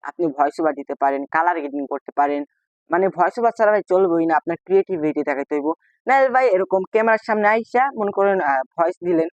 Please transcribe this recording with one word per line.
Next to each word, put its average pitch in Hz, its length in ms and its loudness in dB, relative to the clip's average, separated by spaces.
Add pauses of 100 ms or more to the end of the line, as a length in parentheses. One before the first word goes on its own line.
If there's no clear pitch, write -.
আপনি 165 240 -4
ভয়েস 143 340 -2
ওভার 156 140 0
দিতে 139 200 -10
পারেন, 139 360 -2
কালার 165 280 0
গ্রেডিং 143 280 -6
করতে - 300 -10
পারেন, 143 280 0 (460)
মানে 175 180 0
ভয়েস 180 300 -2
ওভার 233 200 0
ছাড়া 214 140 2
ভাই 208 100 0
চলবেই 175 440 2
না, 160 100 0
আপনার 165 280 -4
ক্রিয়েটিভিটি 165 580 0
দেখাইতে 139 320 -4
হইব। 147 180 -2 (340)
নাহলে 269 220 4
ভাই 254 200 2
এরকম 190 340 0 (100)
ক্যামেরার 220 340 2
সামনে 214 220 0
আইসা 240 480 0
মনে 202 140 -2
করেন, 196 300 2
আ, 139 220 0
ভয়েস 170 420 -2
দিলেন 170 320 0